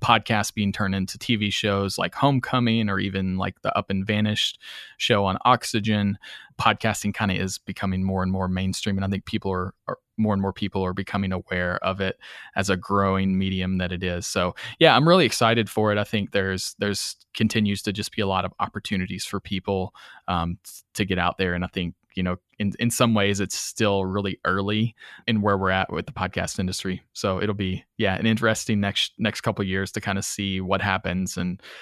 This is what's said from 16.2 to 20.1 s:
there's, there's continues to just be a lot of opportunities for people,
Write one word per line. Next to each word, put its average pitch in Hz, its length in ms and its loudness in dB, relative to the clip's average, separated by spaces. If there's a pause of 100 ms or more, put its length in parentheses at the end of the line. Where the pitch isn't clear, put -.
there's, 95 460 -2
there's - 380 -2 (180)
continues 107 480 2
to 104 100 -2
just 101 200 -6
be 110 100 -4
a 98 60 0
lot 95 180 0
of 90 140 -8
opportunities 92 640 -4
for 101 140 -6
people, 95 560 -4 (320)